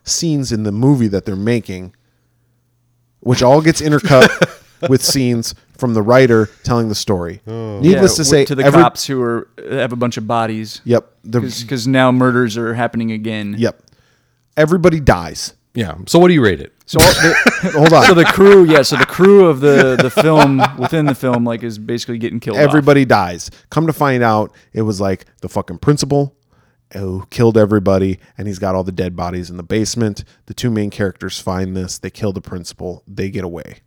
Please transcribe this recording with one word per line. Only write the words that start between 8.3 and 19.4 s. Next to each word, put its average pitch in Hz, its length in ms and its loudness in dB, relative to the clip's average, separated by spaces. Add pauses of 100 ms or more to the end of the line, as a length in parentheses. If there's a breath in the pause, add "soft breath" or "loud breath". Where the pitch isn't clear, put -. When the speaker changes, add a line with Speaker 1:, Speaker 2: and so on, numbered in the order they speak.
Speaker 2:
to 143 100 -6
the 135 100 -4
Speaker 1:
every 139 160 4
Speaker 2:
cops - 260 0
who 131 140 -4
are, 117 260 -6 (220)
have 127 240 -4
a 120 40 -8
bunch 120 200 -4
of 110 100 -10
bodies. 110 560 -6
Speaker 1:
Yep. 117 260 0 (140)
The 113 160 -2
Speaker 2:
'Cause, 120 240 -8
'cause 120 240 -6
now 131 240 2
murders 123 460 0
are 117 160 -4
happening 117 400 -4
again. 107 440 -8
Speaker 1:
Yep. 113 240 -4 (760)
Everybody 160 420 2
dies. 87 540 -2 (220)
Speaker 3:
Yeah. 92 200 -6 (120)
So 170 120 4
what 180 100 6
do 180 40 4
you 143 100 4
rate 90 160 2
it? - 140 -18 (140)
Speaker 2:
So 156 120 -4
all 160 140 8
the, - 580 0
Speaker 1:
<laughs> - 60 -
Hold 160 160 6
on. 156 120 6
Speaker 2:
so 196 100 6
the 165 100 6
crew, 196 400 8
yeah, 156 160 4
so 131 160 0
the 202 80 2
crew 190 400 6